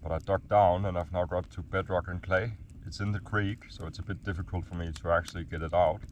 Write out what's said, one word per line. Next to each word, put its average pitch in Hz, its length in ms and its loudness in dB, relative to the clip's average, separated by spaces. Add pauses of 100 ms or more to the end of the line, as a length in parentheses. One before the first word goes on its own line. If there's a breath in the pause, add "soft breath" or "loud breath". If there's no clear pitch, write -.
But 71 120 -4
I 82 60 0
dug 95 300 0
down 98 360 8
and 92 120 0
I've 82 160 -2
now 90 120 2
got 90 260 -2
to - 120 -10
bedrock 92 440 0
and 87 160 -6
clay. 95 300 0 (340)
It's - 140 -10
in 104 120 0
the 101 80 0
creek, 101 480 0
so - 180 -10
it's 82 120 -10
a 95 40 -8
bit - 220 -6
difficult 87 420 -4
for - 80 -10
me 85 180 -4 (100)
to 85 80 -2
actually 85 340 2
get 80 180 -6
it 80 120 -4
out. 80 260 6 (120)